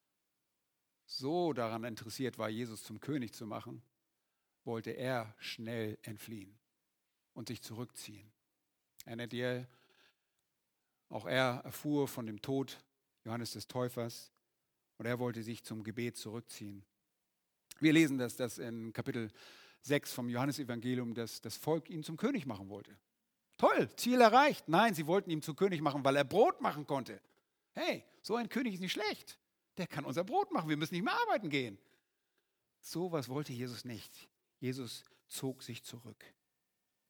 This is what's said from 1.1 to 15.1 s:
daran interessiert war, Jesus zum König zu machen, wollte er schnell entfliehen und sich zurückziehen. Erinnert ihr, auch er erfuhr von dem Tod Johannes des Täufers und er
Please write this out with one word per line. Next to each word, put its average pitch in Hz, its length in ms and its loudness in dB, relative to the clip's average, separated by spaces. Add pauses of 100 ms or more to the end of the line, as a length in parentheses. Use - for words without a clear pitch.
daran 113 300 0
interessiert 117 540 -6
war, 110 120 0
Jesus 110 340 -6
zum 107 160 -12
König 131 340 -4
zu 120 120 -12
machen, 113 380 -10 (800)
wollte 117 280 -6
er 123 460 -2
schnell 113 640 -6
entfliehen 107 560 -12 (760)
und 120 140 -10
sich 117 140 -8
zurückziehen. 107 720 -12 (720)
Erinnert 117 280 -8
ihr, 123 340 -2 (1400)
auch 101 160 -6
er 127 380 2
erfuhr 143 440 0
von 123 180 -6
dem 107 160 -8
Tod 135 420 -4 (400)
Johannes 113 280 -6
des - 160 -12
Täufers 123 640 -4 (680)
und 104 80 -8
er 120 140 0